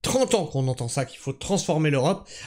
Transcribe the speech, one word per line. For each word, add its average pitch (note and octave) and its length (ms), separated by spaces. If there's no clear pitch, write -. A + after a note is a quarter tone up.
trente C4 320
ans F#3 120
qu'on C3+ 200
entend B2 220
ça, C3+ 160
qu'il - 140
faut - 140
transformer D#3 580
l'Europe. D3 380